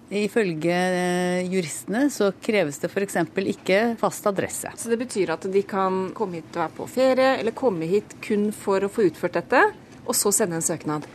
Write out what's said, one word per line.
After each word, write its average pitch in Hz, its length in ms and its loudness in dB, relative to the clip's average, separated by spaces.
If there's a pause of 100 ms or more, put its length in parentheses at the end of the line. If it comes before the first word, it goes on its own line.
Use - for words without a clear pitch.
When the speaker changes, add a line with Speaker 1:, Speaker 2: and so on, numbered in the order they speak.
(140)
Speaker 1:
Ifølge, 180 640 0
eh, 180 720 0
juristene 190 640 -2
så 202 200 2
kreves 190 460 0
det - 140 -4
for 196 100 -2
eksempel 196 480 -2
ikke 214 480 2
fast - 320 0
adresse. - 460 -4
Speaker 2:
Så 233 160 -6
det 226 80 2
betyr 202 340 -2
at 180 160 -6
de 196 120 4
kan 190 520 -2
komme 180 240 -4
hit - 160 -14
og 170 80 -2
være - 140 -4
på - 120 -8
ferie, 262 520 4
eller 220 160 -2
komme 175 320 0
hit 208 320 0
kun 208 320 0
for 196 280 0
å 196 120 -2
få 202 180 4
utført - 300 -2
dette, 381 320 4 (340)
og 233 80 -2
så 208 180 2
sende 175 280 0
en - 20 -2
søknad? 151 520 -4